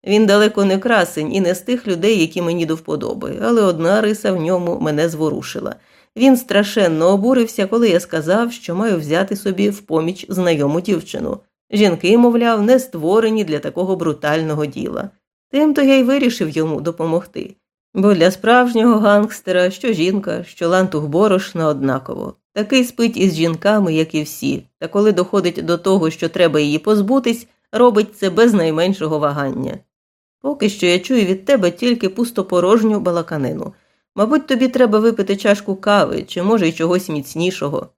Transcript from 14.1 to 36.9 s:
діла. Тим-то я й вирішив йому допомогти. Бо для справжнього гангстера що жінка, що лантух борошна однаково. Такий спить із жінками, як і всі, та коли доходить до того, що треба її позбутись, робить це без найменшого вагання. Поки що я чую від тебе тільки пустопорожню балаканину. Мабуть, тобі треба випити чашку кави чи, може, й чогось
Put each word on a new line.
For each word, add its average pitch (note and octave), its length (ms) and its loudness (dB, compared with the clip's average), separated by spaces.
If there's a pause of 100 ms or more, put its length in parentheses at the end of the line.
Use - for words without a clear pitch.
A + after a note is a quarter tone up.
діла. - 440 -8 (400)
Тим-то D4 320 2
я C4+ 120 6
й C4+ 80 6
вирішив A#3+ 480 0
йому D#3 300 -4
допомогти. E3 720 -6 (400)
Бо G3+ 200 4
для F3 160 4
справжнього A#3 680 2
гангстера G#3 720 2
що A3+ 220 -4
жінка, F3+ 520 -2
що - 240 -6
лантух F3+ 380 0
борошна F3+ 600 0
однаково. C3+ 680 -4 (180)
Такий G#3+ 320 2
спить A#3 320 -2
із F#3 180 2
жінками, E3 600 0
як D#3+ 200 -2
і D#3 80 -2
всі, C#3 440 -8 (120)
та D#3+ 100 -12
коли G#3 240 2
доходить F3+ 520 -2
до E3+ 140 -2
того, E3+ 320 0
що D#3+ 180 -6
треба D#3+ 320 2
її D3 180 0
позбутись, A3+ 680 0 (260)
робить A3 460 2
це F#3+ 120 0
без A3 240 4
найменшого E3 640 0
вагання. C#3+ 600 -4 (600)
Поки C#4 280 -2
що G3 180 -2
я F3+ 120 4
чую A3+ 260 0
від F#3+ 200 -2
тебе G3+ 260 2
тільки A#3 380 -2
пустопорожню G#3 920 0
балаканину. E3 720 -4 (460)
Мабуть, C#4+ 280 0
тобі B3+ 220 0
треба B3 300 2
випити G#3+ 380 0
чашку G3+ 400 0
кави G3+ 460 0
чи, - 200 -8
може, G3 260 2
й E3+ 40 0
чогось F3 360 -2